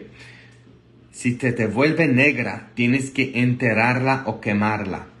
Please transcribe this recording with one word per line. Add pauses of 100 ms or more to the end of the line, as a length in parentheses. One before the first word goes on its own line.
(1120)
Si
te,
te
vuelve
negra,
tienes
que
enterrarla
o
quemarla. (140)